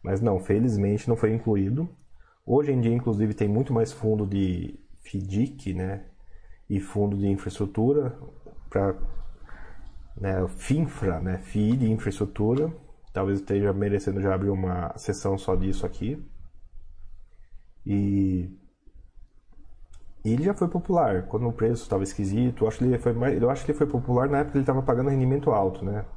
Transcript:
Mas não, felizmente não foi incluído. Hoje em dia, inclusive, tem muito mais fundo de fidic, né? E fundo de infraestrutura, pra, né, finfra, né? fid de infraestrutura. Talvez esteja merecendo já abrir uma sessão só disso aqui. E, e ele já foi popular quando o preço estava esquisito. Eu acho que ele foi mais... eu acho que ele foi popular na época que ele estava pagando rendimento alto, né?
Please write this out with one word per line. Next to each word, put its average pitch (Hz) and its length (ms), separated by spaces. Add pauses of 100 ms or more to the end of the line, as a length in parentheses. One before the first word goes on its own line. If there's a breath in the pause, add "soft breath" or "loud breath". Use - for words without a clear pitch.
Mas 98 180
não, 101 180
felizmente 104 680
não 113 80
foi 110 160
incluído. 113 560 (560 soft breath)
Hoje 143 260
em 127 80
dia, 117 140
inclusive, 110 400
tem 107 140
muito 110 260
mais 113 180
fundo 107 340
de 95 540 (220)
fidic, 98 720
né? 95 320 (640 soft breath)
E 98 100
fundo 101 380
de 98 100
infraestrutura, 110 920 (520)
pra, 98 260 (1200 loud breath)
né, 92 320
finfra, 107 720
né? 90 200
fid 107 400
de 113 120
infraestrutura. 110 800 (400)
Talvez 98 280
esteja 101 340
merecendo 101 480
já 98 120
abrir 98 160
uma 90 480
sessão 98 400
só 95 180
disso 92 300
aqui. 123 380 (1600)
E, 98 680 (1700)
e 110 100
ele 139 100
já 196 100
foi 185 140
popular 131 600
quando 117 200
o 113 60
preço 117 300
estava 98 200
esquisito. 107 600
Eu 110 40
acho - 120
que 123 40
ele 123 160
foi 120 140
mais... 120 280
eu 120 80
acho 139 140
que 147 80
ele 143 60
foi 147 100
popular 127 400
na 143 120
época 147 120
que 139 60
ele 135 60
estava 131 180
pagando 131 280
rendimento 131 420
alto, 95 340
né? 104 200 (120)